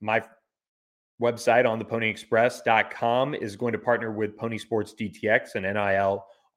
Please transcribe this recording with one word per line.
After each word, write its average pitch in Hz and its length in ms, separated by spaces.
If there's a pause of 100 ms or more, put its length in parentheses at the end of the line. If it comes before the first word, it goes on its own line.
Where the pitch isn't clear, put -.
my 110 220 (1000)
website, 120 460
on 113 120
the 107 60
pony 113 240
express 117 520
dot 110 300
com, 127 420
is 101 220
going 117 180
to 104 60
partner 113 320
with 104 260
Pony 113 200
Sports 107 360
D 107 160
T 104 180
X, 117 280
an 98 100
N 98 120
I 101 180
L 98 320 (300)